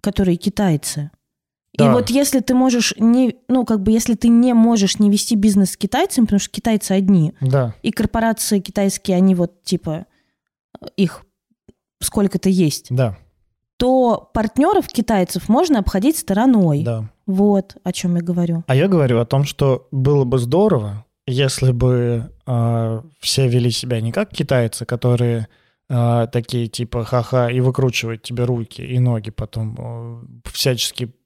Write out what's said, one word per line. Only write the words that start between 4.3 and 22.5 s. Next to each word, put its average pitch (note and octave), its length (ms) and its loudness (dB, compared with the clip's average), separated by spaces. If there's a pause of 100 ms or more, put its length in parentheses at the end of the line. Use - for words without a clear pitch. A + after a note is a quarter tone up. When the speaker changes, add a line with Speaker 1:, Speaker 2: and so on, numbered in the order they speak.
Speaker 1:
можешь A3+ 460 4
не G#3 100 4
вести G#3 240 0
бизнес G3+ 380 2
с - 40 -12
китайцами, C4 500 0
потому G3+ 140 2
что - 100 -10
китайцы A3 420 -2
одни, F#3+ 480 2
Speaker 2:
Да. C3 420 0
Speaker 1:
и A#2 80 -2
корпорации A3 720 -2
китайские, G3 560 -2
они F#3+ 180 4
вот, F3 300 -4
типа, E3 420 -6 (880)
их - 280 -2 (760)
сколько-то - 480 -2
есть, F3+ 420 0
Speaker 2:
Да. B2 260 -2 (600)
Speaker 1:
то B3+ 580 0
партнёров C#4+ 540 2
китайцев G3 600 -2
можно C#4+ 320 2
обходить G#3 380 0
стороной. G3 680 2
Speaker 2:
Да. A2+ 260 -6 (160)
Speaker 1:
Вот G3 560 0
о F3+ 100 -6
чём F3 240 -2
я E3+ 60 -2
говорю. E3+ 440 -2
Speaker 2:
А C3 100 0
я D#3 120 2
говорю C#3 320 2
о A#2 40 0
том, C3+ 200 0
что C#3 460 -2
было C#3 340 2
бы B2+ 140 0
здорово, A#2+ 680 0 (220)
если C3 460 0
бы, A#2+ 580 0 (160)
а, A#2 560 -2 (160)